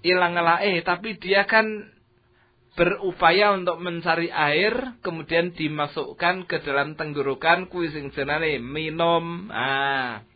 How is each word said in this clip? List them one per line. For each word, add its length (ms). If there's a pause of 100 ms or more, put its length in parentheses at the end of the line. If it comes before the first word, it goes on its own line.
ilang 320
ngelake, 480
tapi 320
dia 320
kan 400 (880)
berupaya 800
untuk 240
mencari 520
air, 720
kemudian 480
dimasukkan 960
ke 160
dalam 320
tenggorokan, 720
kuwi 240
sing 200
jenenge 480
minum. 920
Ah. 720 (120)